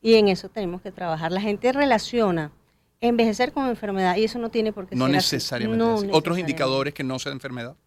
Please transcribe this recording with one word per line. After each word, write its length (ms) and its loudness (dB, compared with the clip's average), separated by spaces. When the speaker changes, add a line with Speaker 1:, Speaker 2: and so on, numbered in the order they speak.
Speaker 1:
y 140 6
en 140 6
eso 200 0
tenemos 340 -6
que 100 -12
trabajar. 400 -4
La 80 -2
gente 320 0
relaciona 800 2
envejecer 520 2
con 160 -2
enfermedad 480 0
y 80 2
eso 140 -2
no 120 -4
tiene 220 0
por 140 -10
qué 80 -16
Speaker 2:
No 120 2
Speaker 1:
ser 100 4
así. 200 0
Speaker 2:
necesariamente 480 -2
Speaker 1:
No 100 2
Speaker 2:
así. 120 -2
¿Otros 60 -4
Speaker 1:
necesariamente. 400 2
Speaker 2:
indicadores 420 0
que 100 -8
no 140 -4
sea 140 -8
enfermedad? 420 -10